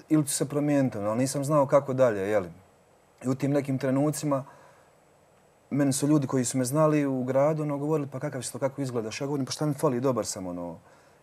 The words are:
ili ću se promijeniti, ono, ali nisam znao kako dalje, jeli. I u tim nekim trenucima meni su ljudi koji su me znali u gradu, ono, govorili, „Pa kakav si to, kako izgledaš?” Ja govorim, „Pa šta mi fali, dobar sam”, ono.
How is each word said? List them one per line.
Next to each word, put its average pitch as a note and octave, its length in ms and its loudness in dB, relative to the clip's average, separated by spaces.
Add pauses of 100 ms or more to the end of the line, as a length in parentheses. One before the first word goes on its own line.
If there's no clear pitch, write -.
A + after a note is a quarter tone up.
ili D#3 180 2
ću - 60 -6
se D3+ 160 -2
promijeniti, C#3+ 500 0
ono, G#2 120 -2
ali A2 80 -2
nisam C3+ 260 -2
znao C#3+ 220 4
kako C#3 260 4
dalje, B2+ 280 4
jeli. G2 300 0 (720)
I B2 40 -2
u C3 60 2
tim C3+ 160 -2
nekim C#3 280 0
trenucima C#3 680 0 (1300)
meni C#3 220 2
su C#3 140 0
ljudi D3 200 4
koji B2+ 180 0
su C3 140 -2
me B2+ 60 2
znali D3+ 420 2
u C3 180 -2
gradu, C#3 380 2
ono, D3 160 -2
govorili, D3 340 -2
„Pa C3+ 80 -8
kakav C#3 220 -6
si - 100 -10
to, B2 60 -10
kako C3+ 240 -4
izgledaš?” A#2+ 380 -4
Ja C#3+ 60 -4
govorim, C#3 200 -2
„Pa - 60 -6
šta - 140 -2
mi D3 80 0
fali, C3+ 260 0
dobar A#2+ 260 0
sam”, F#2+ 200 -8
ono. F2 320 -8 (440)